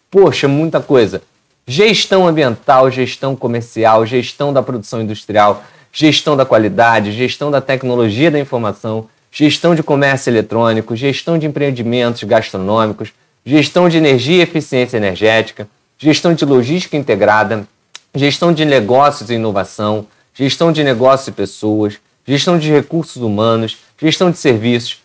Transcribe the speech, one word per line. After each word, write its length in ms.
Poxa, 360
muita 320
coisa. 420
Gestão 600
ambiental, 640
gestão 440
comercial, 720
gestão 480
da 80
produção 400
industrial, 600
gestão 460
da 80
qualidade, 680
gestão 380
da 100
tecnologia 680
da 100
informação, 680
gestão 420
de 80
comércio 480
eletrônico, 680
gestão 440
de 80
empreendimentos 760
gastronômicos, 880
gestão 460
de 80
energia 400
e 40
eficiência 560
energética, 720
gestão 380
de 100
logística 500
integrada, 720
gestão 360
de 140
negócios 640
e 60
inovação, 720
gestão 380
de 120
negócios 440
e 40
pessoas, 640
gestão 320
de 140
recursos 500
humanos, 560
gestão 300
de 80
serviços, 640